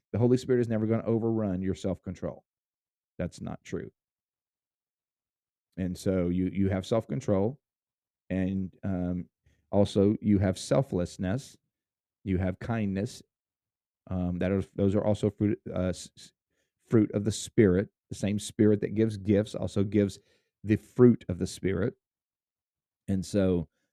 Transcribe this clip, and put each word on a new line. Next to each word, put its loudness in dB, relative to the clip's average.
the 0
Holy 4
Spirit 0
is 0
never -2
gonna 0
overrun 0
your -2
self-control. -8
That's -6
not -10
true. -10
And -6
so 0
you, 0
you 0
have -2
self-control, -2
and, -4
um, -4
also 4
you 4
have 0
selflessness, -4
you 0
have -4
kindness. -4
Um, -2
that 0
are, 0
those 2
are 0
also 0
fruit, -2
uh, -2
s-, -6
s-, -20
fruit 4
of -2
the 0
Spirit. 2
The -10
same -2
Spirit 2
that -4
gives 0
gifts 0
also -2
gives 2
the 2
fruit 4
of -4
the -2
Spirit. -4
And -2
so 0